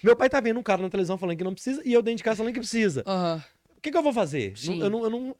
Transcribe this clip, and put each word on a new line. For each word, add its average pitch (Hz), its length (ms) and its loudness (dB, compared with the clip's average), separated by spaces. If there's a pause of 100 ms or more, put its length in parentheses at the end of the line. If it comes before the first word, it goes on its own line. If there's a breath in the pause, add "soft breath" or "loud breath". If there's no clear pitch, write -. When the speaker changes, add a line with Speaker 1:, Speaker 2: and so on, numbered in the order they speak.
Speaker 1:
Meu 233 140 8
pai 262 140 4
tá 277 100 2
vendo 226 180 0
um 247 40 -6
cara 190 200 2
na 190 60 -2
televisão 185 300 -2
falando 180 180 -2
que 175 80 -4
não 185 100 -4
precisa 269 300 -6
e 247 80 0
eu 233 100 8
dentro 226 160 -2
de - 60 -8
casa 220 140 0
falando 226 160 -4
que 247 60 -6
precisa. 208 460 0
Speaker 2:
Aham. 175 360 -2 (340 soft breath)
Speaker 1:
O - 60 -20
que 302 80 -6
que 285 80 0
eu 320 40 4
vou 294 100 2
fazer? 143 440 -2
Speaker 2:
Sim. 160 220 -6
Speaker 1:
Não, 160 60 -2
eu 202 60 0
não, 226 140 -2
eu 220 60 -2
não, 254 300 -6